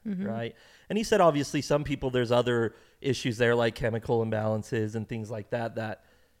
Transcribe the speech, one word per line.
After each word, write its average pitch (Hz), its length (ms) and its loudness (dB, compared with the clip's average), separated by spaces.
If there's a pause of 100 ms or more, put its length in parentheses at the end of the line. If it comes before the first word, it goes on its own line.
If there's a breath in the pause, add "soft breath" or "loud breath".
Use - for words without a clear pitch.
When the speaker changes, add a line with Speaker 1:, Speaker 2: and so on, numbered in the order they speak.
Speaker 1:
Mm-hmm. 196 180 -4
Speaker 2:
right? 117 300 -6 (340 loud breath)
And 202 80 0
he 226 60 0
said, 214 160 4
obviously, 151 420 4
some 147 220 2
people, 135 260 -4
there's 123 220 2
other 120 440 2 (260 loud breath)
issues 123 360 -2
there, 120 160 4
like 117 220 2
chemical 113 500 -2
imbalances 110 680 -2
and 110 140 -6
things 110 200 -8
like 110 200 -12
that, 117 260 -4
that 110 280 -8 (360 soft breath)